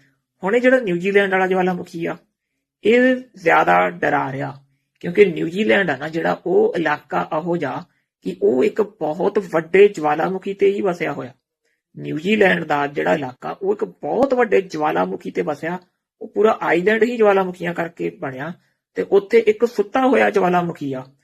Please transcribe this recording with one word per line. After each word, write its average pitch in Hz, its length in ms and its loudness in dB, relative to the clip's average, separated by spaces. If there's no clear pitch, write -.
ਹੁਣ 196 140 0
ਇਹ 247 40 2
ਜਿਹੜਾ 254 200 4
ਨਿਊਜ਼ੀਲੈਂਡ 196 520 0
ਵਾਲਾ 190 140 2
ਜਵਾਲਾਮੁਖੀ 180 600 -2
ਆ, - 100 -6
ਇਹ 247 320 4
ਜ਼ਿਆਦਾ 175 540 2
ਡਰਾ 147 420 -2
ਰਿਹਾ, 139 200 -8
ਕਿਉਂਕਿ 180 240 4
ਨਿਊਜ਼ੀਲੈਂਡ 180 680 0
ਆ 135 60 -2
ਨਾ 143 120 -8
ਜਿਹੜਾ, 165 380 -4
ਉਹ 202 300 2
ਇਲਾਕਾ 165 600 -2
ਇਹੋ 170 200 -4
ਜਿਹਾ 147 280 -6
ਕਿ 254 160 -8
ਉਹ 240 220 2
ਇੱਕ - 180 0
ਬਹੁਤ 170 380 -2
ਵੱਡੇ 165 380 4
ਜਵਾਲਾਮੁਖੀ 170 640 -4
ਤੇ 196 160 2
ਹੀ 202 100 -2
ਵਸਿਆ 175 320 -4
ਹੋਇਆ। 135 200 -12
ਨਿਊਜ਼ੀਲੈਂਡ 175 680 0
ਦਾ 147 220 -2
ਜਿਹੜਾ 156 280 -2
ਇਲਾਕਾ, 135 480 -8
ਉਹ 196 100 0
ਇੱਕ 214 120 -4
ਬਹੁਤ 202 500 -2
ਵੱਡੇ 220 280 2
ਜਵਾਲਾਮੁਖੀ 165 680 -4
ਤੇ 185 120 -4
ਵਸਿਆ, 165 360 -6
ਉਹ - 80 -14
ਪੂਰਾ 214 340 2
ਆਈਲੈਂਡ 180 400 2
ਹੀ 240 140 0
ਜਵਾਲਾਮੁਖੀਆਂ 185 580 0
ਕਰਕੇ 170 360 -6
ਬਣਿਆ। 139 320 -10
ਤੇ 185 140 -2
ਉੱਥੇ 196 360 4
ਇੱਕ 214 200 2
ਸੁੱਤਾ 233 400 0
ਹੋਇਆ 214 240 4
ਜਵਾਲਾਮੁਖੀ 180 600 0
ਆ, 131 140 -10